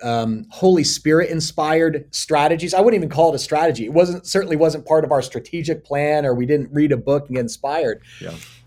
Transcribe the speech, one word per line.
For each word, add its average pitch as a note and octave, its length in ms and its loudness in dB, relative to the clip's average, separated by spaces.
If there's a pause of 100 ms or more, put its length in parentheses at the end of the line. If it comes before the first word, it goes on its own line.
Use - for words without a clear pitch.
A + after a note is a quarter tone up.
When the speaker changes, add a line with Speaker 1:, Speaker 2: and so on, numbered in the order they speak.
Speaker 1:
um, A2+ 460 -2
Holy F3+ 360 2
Spirit D#3+ 440 2
inspired D#3+ 840 -2
strategies. D#3 600 0
I F#3 80 4
wouldn't A3+ 180 6
even D#3+ 120 -4
call D#3+ 220 4
it - 20 -2
a C3+ 60 -2
strategy. D3+ 440 -2
It A#2+ 80 -8
wasn't, F3 340 2
certainly F3+ 300 -2
wasn't D#3 300 0
part D#3 180 2
of C#3+ 80 0
our C#3 80 2
strategic D#3 640 -6
plan, D3 400 0
or C3 100 0
we B2 120 -2
didn't C#3+ 260 0
read D3 200 2
a C3 40 0
book C#3 300 -2
and B2+ 100 -8
get B2+ 60 -2
inspired. C3+ 580 -4 (220)
Speaker 2:
Yeah. E2+ 120 -12 (320)